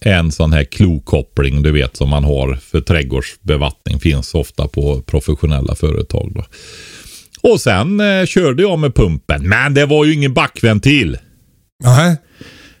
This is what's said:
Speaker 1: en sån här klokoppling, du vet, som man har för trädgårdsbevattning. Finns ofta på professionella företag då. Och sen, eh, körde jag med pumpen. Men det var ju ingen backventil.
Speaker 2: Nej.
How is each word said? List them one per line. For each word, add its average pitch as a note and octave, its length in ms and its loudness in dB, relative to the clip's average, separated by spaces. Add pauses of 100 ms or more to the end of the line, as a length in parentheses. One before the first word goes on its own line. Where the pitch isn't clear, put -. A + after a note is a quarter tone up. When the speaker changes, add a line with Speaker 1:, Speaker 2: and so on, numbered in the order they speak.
Speaker 1:
en E2+ 300 2
sån D#2 220 0
här D2+ 100 2
klokoppling, C#2+ 1000 0
du D2+ 80 2
vet, C#2 260 -2
som C2+ 120 0
man C#2+ 140 0
har C2+ 380 0
för - 200 -4
trädgårdsbevattning. C#2 1160 -4
Finns C#2+ 360 -2
ofta D2 320 -4
på C#2+ 340 -4
professionella D2 760 -2
företag - 600 -4
då. - 100 -8 (1040)
Och G3 100 2
sen, C3 380 0
eh, G3 260 0
körde D#3 380 0
jag F#3 160 0
med D3 160 -2
pumpen. D2 540 0
Men B2+ 240 0
det C#3+ 120 4
var D3+ 200 2
ju D#3 80 4
ingen C#3+ 200 0
backventil. A#2 840 2 (640)
Speaker 2:
Nej. D3 320 4 (640)